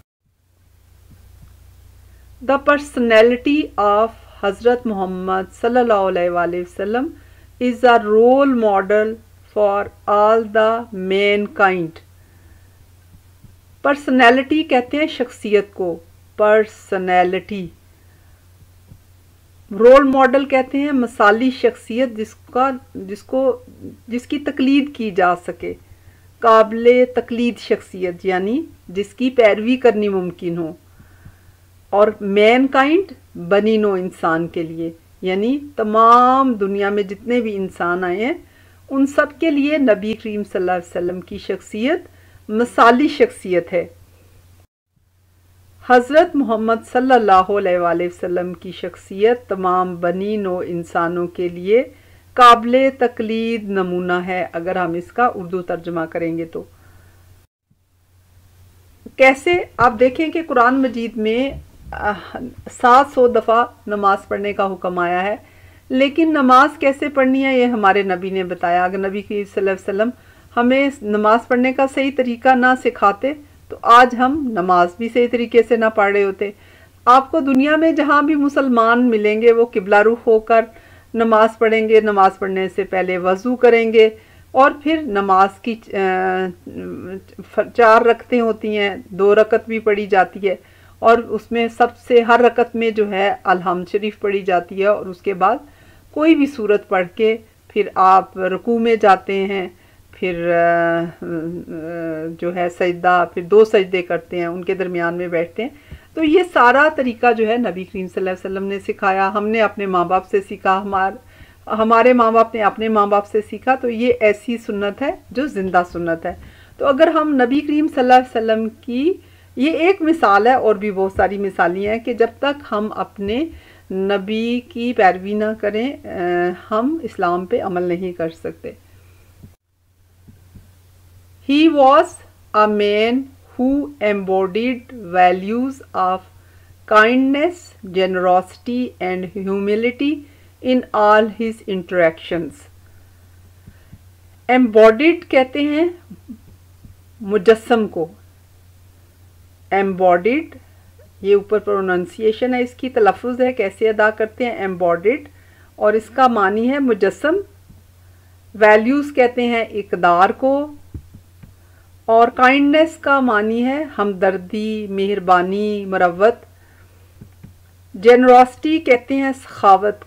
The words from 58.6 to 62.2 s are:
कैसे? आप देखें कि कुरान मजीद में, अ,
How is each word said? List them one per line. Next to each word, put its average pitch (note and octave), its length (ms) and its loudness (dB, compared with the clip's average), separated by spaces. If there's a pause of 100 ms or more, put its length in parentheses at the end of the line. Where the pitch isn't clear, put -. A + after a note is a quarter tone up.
कैसे? F4 600 2
आप A#3+ 120 4
देखें B3+ 400 0
कि E4 120 -4
कुरान B3+ 320 2
मजीद A#3 420 -4
में, A3+ 440 -4 (320)
अ, G#3 200 -6 (540)